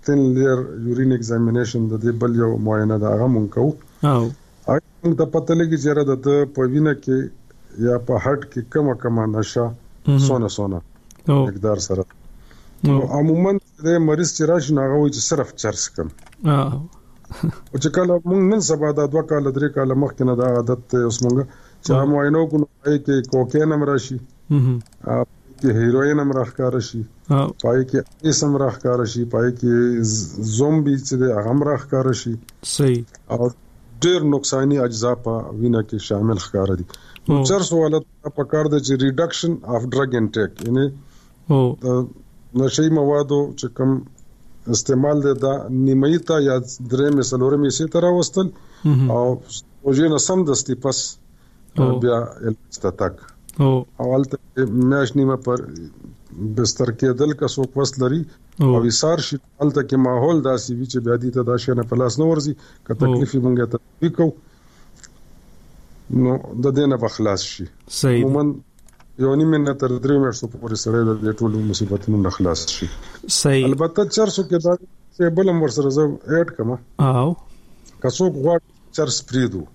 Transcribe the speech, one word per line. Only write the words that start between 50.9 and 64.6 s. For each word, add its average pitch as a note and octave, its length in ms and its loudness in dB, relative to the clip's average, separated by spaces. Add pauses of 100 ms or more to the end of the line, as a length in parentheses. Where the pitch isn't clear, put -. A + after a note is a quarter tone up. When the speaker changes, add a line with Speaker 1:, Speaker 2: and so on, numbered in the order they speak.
Speaker 2:
او. B2+ 200 2
Speaker 1:
بیا A#2+ 180 2
علاج - 640 -6
ته G2 60 0
تګ. F#2 240 -2 (460)
Speaker 2:
او. C3 260 2 (140)
Speaker 1:
او B2+ 160 -2
هلته C3+ 220 -2 (520)
میاشت C#3 260 0
نیمه C3+ 200 2
پر B2 220 -2 (960)
بستر A#2+ 360 -2
کېدل C3 480 0
که D3+ 60 -2
څوک C3 320 -4
وس C3+ 220 -4
لري، C#3 260 0 (340)
Speaker 2:
او. C3 160 4
Speaker 1:
او A#2 60 2
ایثار D#3 360 0
شي، D3 200 -6 (240)
هلته C#3+ 200 2
کې C3 140 -2
ماحول C3 460 2
داسې B2+ 300 -2
وي B2 140 -4
چې B2+ 120 -6
بیا A#2 180 0
دې B2 180 -4
ته B2+ 100 0
دا A#2+ 140 0
شی B2 140 -2
نه A#2+ 120 0
په A2+ 120 -4
لاس B2 240 0
نه D#3 60 2
ورځي. D3+ 280 0 (320)
که - 60 -6
Speaker 2:
او. A2+ 80 -4
Speaker 1:
تکلیف C3 360 2
یې C3 40 2
مونږ B2 180 2
ته A#2+ 80 0
تطبیق D#3+ 500 -4
کوو، E3 160 2 (1800)